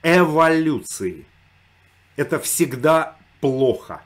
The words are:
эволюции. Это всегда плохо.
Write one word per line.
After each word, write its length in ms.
эволюции. 1200
Это 240
всегда 760
плохо. 640